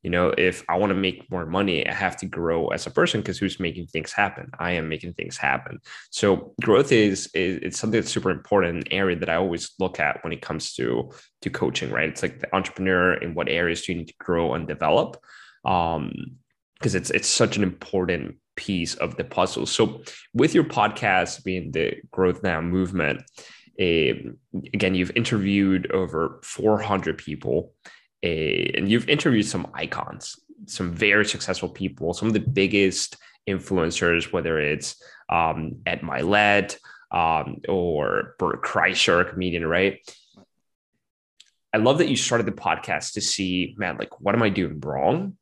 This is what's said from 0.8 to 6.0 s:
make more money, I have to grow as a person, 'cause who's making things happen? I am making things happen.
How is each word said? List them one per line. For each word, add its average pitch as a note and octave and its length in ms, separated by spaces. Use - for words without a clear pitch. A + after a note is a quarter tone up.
make F#2+ 360
more F2 160
money, F2 400
I - 60
have F#2 240
to F#2+ 100
grow E2 420
as - 180
a - 40
person, D#3+ 320
'cause F#2+ 160
who's F#2+ 220
making E2+ 260
things - 260
happen? G2+ 460
I F2 140
am D#2+ 160
making D#2+ 260
things - 220
happen. - 420